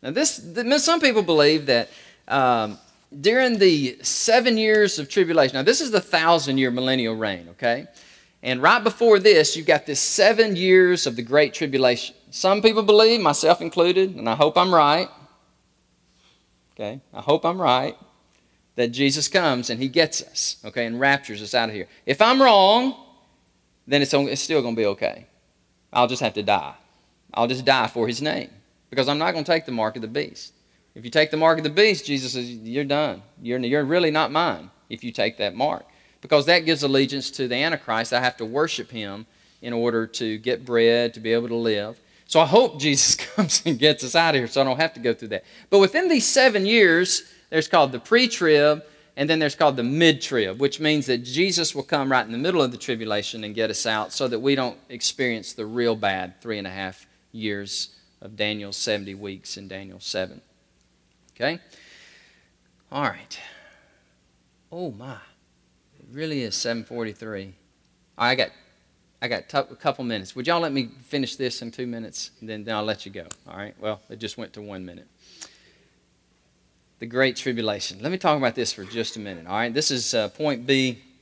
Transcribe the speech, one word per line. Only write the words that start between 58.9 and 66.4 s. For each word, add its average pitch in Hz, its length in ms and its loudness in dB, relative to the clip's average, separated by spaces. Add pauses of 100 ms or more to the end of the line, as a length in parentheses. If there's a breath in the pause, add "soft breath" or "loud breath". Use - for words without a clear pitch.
weeks 98 420 -14
in 98 120 -18
Daniel 95 320 -16
seven. - 400 -8 (960)
Okay? 156 240 -6 (1300 soft breath)
All 143 140 -6
right. - 360 -8 (1300 loud breath)
Oh, 170 180 -10
my. 120 220 -16
It - 1000 -20
really 147 300 -8